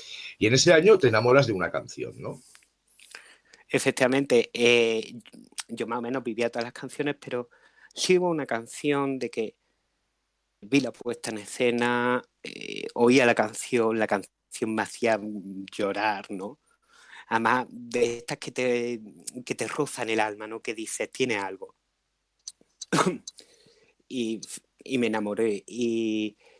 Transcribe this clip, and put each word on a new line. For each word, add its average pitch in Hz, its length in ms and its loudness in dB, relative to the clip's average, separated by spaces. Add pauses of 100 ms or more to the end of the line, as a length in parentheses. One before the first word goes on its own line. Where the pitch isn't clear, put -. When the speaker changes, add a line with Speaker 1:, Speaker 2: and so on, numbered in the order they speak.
(400)
Speaker 1:
Y 104 80 4
en 117 80 4
ese 165 180 6
año 185 240 8
te 135 120 6
enamoras 120 380 6
de 113 60 2
una 87 180 -2
canción, 58 500 -8
¿no? 123 200 -12 (1300)
Speaker 2:
Efectivamente, 131 880 2
eh, 117 600 2 (540)
yo 113 200 -8
más 117 120 -6
o - 20 -8
menos 120 220 -4
vivía 117 260 -2
todas 117 160 -6
las 123 80 -12
canciones, 143 460 -6
pero 123 300 -8 (440)
sí 180 240 4
hubo 180 120 2
una 151 160 -2
canción 139 760 -2
de 120 100 -4
que 110 260 -6 (1040)
vi 117 180 2
la 120 120 -2
puesta - 400 -8
en 107 80 -6
escena, 120 840 0 (220)
eh, - 520 -10
oía 123 300 6
la 117 100 6
canción, 113 640 0
la 107 80 0
canción - 680 -4
me 110 60 0
hacía 110 380 0 (560)
llorar, 101 560 -2
¿no? 101 280 -10 (680)
Además, 117 420 0
de 120 500 -2
estas 147 200 -8
que 135 120 -12
te, 120 500 -2 (440)
que 120 100 -6
te 113 120 -6
rozan 131 420 -4
el 110 120 2
alma, 107 260 -4
¿no? 110 140 -10
Que 117 140 -6
dices, 107 360 -6
"Tiene 113 260 0
algo". 95 380 -8 (1160)
<clears throat> - 340 0 (840)
Y, 113 320 -4 (420)
y 131 160 -4
me 117 80 2
enamoré. 107 600 -2
Y, 110 680 -2 (220)